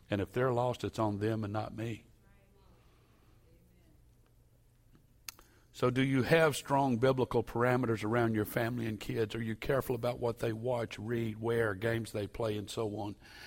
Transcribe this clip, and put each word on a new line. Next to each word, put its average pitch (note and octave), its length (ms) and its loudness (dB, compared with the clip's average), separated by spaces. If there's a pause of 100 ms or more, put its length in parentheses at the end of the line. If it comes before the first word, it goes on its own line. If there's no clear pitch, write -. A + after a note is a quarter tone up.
(100)
And G2+ 120 0
if - 100 -4
they're B2+ 200 2
lost, A#2+ 300 0
it's G2+ 160 -4
on G#2+ 200 2
them A2 260 0
and G2+ 80 -4
not G#2+ 240 -4
me." A2 280 -6 (3750)
So B2+ 160 2
do B2+ 120 2
you C3+ 200 2
have D#3+ 340 6
strong C#3 400 2
biblical B2+ 460 4
parameters A#2+ 600 2
around A2+ 320 2
your G#2 120 2
family A#2 400 -2
and G#2+ 120 -4
kids? A2+ 360 -2
Are A#2 80 -4
you A2 140 -4
careful C3 380 -2
about B2 260 -4
what A#2 180 -2
they A#2 160 -2
watch, A#2 440 -4
read, A2+ 400 -4
wear, A2+ 360 0
games A2+ 380 -2
they G#2 140 -2
play, A2 300 -4
and G#2 140 -6
so G#2+ 260 -4
on? G2+ 180 -6 (320)